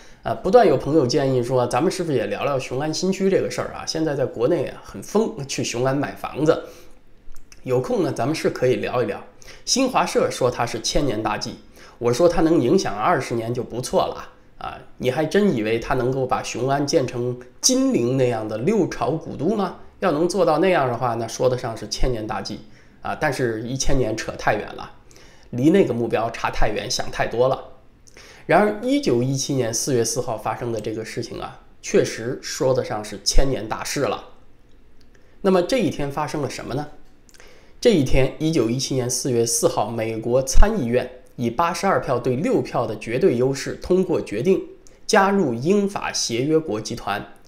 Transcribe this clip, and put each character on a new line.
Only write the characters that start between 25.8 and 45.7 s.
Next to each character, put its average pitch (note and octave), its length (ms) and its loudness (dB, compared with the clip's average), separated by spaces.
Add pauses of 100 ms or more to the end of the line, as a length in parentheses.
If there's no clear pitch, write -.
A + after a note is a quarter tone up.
个 A#2 80 -2
目 A#2 140 -2
标 A2+ 240 0
差 - 180 -4
太 - 180 4
远， G2+ 220 -4
想 - 220 -4
太 A2+ 160 -2
多 A#2+ 180 2
了。 C3 160 -2 (840)
然 D#3+ 140 6
而， G#3 200 2
一 C4 200 0
九 B2 240 2
一 C3+ 100 0
七 C3+ 200 -4
年 A2+ 200 -2
四 - 180 -4
月 A#2 120 4
四 - 160 -4
号 A2+ 180 -4
发 A2 160 -4
生 A#2+ 160 -6
的 A2 100 -4
这 A2 140 -6
个 G#2+ 100 -6
事 - 160 -10
情 - 200 -10
啊， - 220 -12 (200)
确 E3 220 2
实 A#2+ 360 -6
说 - 320 -2
得 A#2+ 120 0
上 G#2+ 200 -8
是 G2+ 200 -12
千 C#3 260 6
年 G#2+ 180 -4
大 - 140 -6
事 - 200 -4
了。 - 220 -4 (1160)
那 F#3+ 100 2
么 F#3 100 4
这 C4 180 0
一 F3 120 0
天 C#3+ 180 -4
发 D3 200 -4
生 D3+ 120 -6
了 C3 80 -2
什 - 160 -10
么 - 100 -10
呢？ D3 120 -6 (920)
这 B3 100 6
一 E3+ 140 4
天， C3 340 4
一 D#3 140 0
九 C3 180 2
一 C3+ 80 -2
七 - 160 -4
年 B2 160 -2
四 C3 220 -2
月 A#2 120 2
四 - 220 0
号， A#2 240 0
美 A2+ 260 -4
国 A#2+ 240 0
参 G#3 400 8
议 B2+ 60 -2
院 A#2 240 0 (240)
以 A#2 160 -2
八 E3+ 240 0
十 G3 140 -2
二 D#3 120 4
票 B2 200 -2
对 B2 160 0
六 F3 260 0
票 B2+ 240 -2
的 A2 140 -6
绝 A2+ 180 -4
对 D#3+ 180 4
优 B2+ 160 2
势 C3+ 300 -6
通 F#3 220 2
过 D#3+ 180 0
决 - 180 -6
定， F3 220 2 (460)
加 F#3+ 220 4
入 F#3+ 220 2
英 G3 360 2